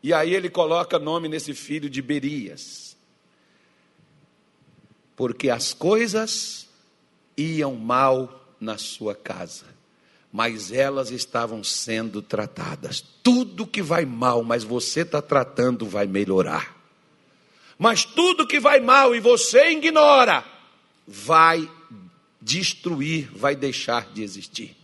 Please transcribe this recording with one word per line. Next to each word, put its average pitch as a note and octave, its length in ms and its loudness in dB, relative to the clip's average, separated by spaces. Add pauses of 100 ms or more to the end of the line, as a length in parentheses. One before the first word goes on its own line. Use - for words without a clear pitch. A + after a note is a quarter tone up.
E D#3+ 120 0
aí E3 200 2
ele F3+ 160 -2
coloca E3+ 480 0
nome D#3+ 300 -4
nesse D3+ 260 -10
filho D3 360 -10
de C3+ 120 -8
Berias. C3 920 -8 (2250)
Porque B2+ 340 -2
as A#2 240 -2
coisas A3 960 -2 (720)
iam D3 380 -4
mal B2+ 720 0 (120)
na A2 180 -8
sua - 360 -8
casa, - 520 -12 (680)
mas G#2+ 400 -6
elas C3+ 400 -2
estavam A#2 500 -6
sendo A2 600 -6
tratadas. - 800 -8 (200)
Tudo A3+ 460 2
que G#3 140 -8
vai E3+ 240 0
mal, A#2+ 380 0
mas A#2 200 -2
você A#2+ 400 -4
tá D#3 180 -4
tratando, B2 640 -2
vai G2+ 220 -2
melhorar. F#2+ 680 -2 (1000)
Mas A3 280 2
tudo F4 420 0
que D4 120 0
vai C#4 200 6
mal C4 340 6
e A#3 60 0
você A#3+ 520 6
ignora, D4 720 6 (600)
vai E3 640 4 (680)
destruir, D#3 920 -4
vai C#3 240 0
deixar B2 560 -4
de G#2+ 100 -8
existir. G2+ 600 -14